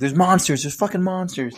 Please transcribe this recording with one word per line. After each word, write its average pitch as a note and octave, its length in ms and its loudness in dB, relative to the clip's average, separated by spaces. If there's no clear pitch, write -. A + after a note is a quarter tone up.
There's C3+ 140 -2
monsters, F3+ 480 4
there's C#3+ 100 -6
fucking G3+ 300 -2
monsters. F3+ 540 -4